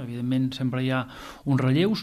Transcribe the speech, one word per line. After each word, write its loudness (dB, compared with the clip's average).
evidentment, 0
sempre -2
hi 0
ha 0
uns 4
relleus. 2